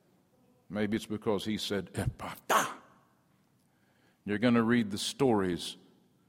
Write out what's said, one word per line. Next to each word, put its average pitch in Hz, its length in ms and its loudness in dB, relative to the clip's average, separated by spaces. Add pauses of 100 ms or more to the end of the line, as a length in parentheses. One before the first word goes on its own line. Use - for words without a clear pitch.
(680)
Maybe 104 260 -2
it's 104 100 -4
because 104 400 -2
he 107 120 -2
said, 95 360 -4
"Ephphatha." - 760 -2 (1600)
You're 104 140 -2
gonna 120 240 4
read 113 300 2
the 104 60 -6
stories 98 800 0 (520)